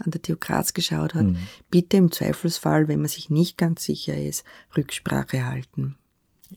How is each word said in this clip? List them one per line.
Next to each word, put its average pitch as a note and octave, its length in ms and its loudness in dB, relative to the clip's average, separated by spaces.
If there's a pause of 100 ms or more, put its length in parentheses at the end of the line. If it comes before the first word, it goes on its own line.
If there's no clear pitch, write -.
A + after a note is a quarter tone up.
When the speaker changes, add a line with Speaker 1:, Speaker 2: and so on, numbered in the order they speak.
Speaker 1:
an E3 60 -2
der E3 100 -6
T - 140 -4
U - 40 -2
Graz - 360 -2
geschaut D#3 400 -2
hat, C3+ 100 4
Speaker 2:
Mhm. F2+ 140 4 (320)
Speaker 1:
bitte F3 260 4
im F3+ 140 8
Zweifelsfall, D#3 760 0
wenn D3 140 0
man D3 80 0
sich - 220 -8
nicht D#3+ 260 2
ganz E3 280 0
sicher D3 360 -4
ist, D3 240 -6 (320)
Rücksprache C3+ 720 -2
halten. C3 500 -6 (600)